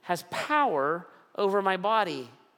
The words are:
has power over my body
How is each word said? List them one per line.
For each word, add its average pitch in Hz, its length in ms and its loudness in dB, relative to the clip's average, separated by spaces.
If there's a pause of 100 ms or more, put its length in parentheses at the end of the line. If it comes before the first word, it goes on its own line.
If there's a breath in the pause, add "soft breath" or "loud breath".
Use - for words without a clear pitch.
has 175 260 -4
power 175 760 0 (300 loud breath)
over 196 260 2
my 190 140 2
body 185 540 0 (280)